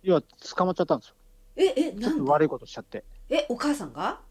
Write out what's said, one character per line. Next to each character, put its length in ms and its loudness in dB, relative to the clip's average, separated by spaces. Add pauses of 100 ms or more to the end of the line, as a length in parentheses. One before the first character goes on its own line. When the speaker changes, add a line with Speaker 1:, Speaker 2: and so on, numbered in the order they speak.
Speaker 1:
要 80 6
は 60 4 (340)
捕 100 2
ま 60 0
っ 20 -2
ち 60 -6
ゃ 40 2
っ 20 4
た 100 2
ん 40 -8
で 60 -16
す 40 -20
よ。 60 -20 (420)
Speaker 2:
え、 180 4
え、 160 0
な 60 -12
ん 20 -10
で？ 60 -4
Speaker 1:
ち 60 0
ょ 20 0
っ 120 -2
と 60 2
悪 140 6
い 20 -2
こ 100 -4
と 80 -16
し 80 -20
ち 40 -12
ゃ 40 -10
っ 40 -16
て。 180 -12 (260)
Speaker 2:
え、 200 0
お 80 -4
母 180 0
さ 100 -10
ん 80 -14
が？ 380 -6